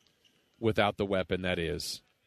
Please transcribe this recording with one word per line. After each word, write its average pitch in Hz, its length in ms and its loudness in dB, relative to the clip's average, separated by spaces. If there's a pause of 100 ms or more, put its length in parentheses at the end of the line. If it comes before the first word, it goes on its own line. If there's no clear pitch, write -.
(600)
without 107 360 2
the 104 100 -2
weapon 92 360 0
that 90 160 0
is 80 440 -4 (240)